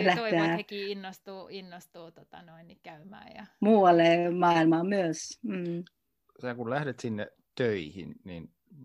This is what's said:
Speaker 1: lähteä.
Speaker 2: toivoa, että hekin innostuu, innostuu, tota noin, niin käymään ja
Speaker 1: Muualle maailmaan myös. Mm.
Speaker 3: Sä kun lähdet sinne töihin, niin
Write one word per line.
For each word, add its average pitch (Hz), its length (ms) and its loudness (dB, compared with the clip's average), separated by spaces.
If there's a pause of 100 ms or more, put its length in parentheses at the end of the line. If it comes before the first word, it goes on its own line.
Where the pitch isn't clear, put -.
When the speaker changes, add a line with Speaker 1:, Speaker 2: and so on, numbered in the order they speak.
Speaker 1:
lähteä. 180 80 4
Speaker 2:
toivoa, 208 300 0
että 165 100 -2
hekin 202 320 -10
innostuu, 190 640 -14
innostuu, 175 600 -18
tota - 300 -20
noin, 165 260 -20
niin 175 160 -20
käymään 170 520 -20
ja 202 100 -18 (140)
Speaker 1:
Muualle 175 720 6
maailmaan 170 580 4
myös. 180 560 -4
Mm. 175 400 -6 (580)
Speaker 3:
Sä 123 140 -8
kun 120 140 -8
lähdet 139 300 -4
sinne 107 320 -8 (240)
töihin, 90 680 -4
niin 85 260 -14 (360)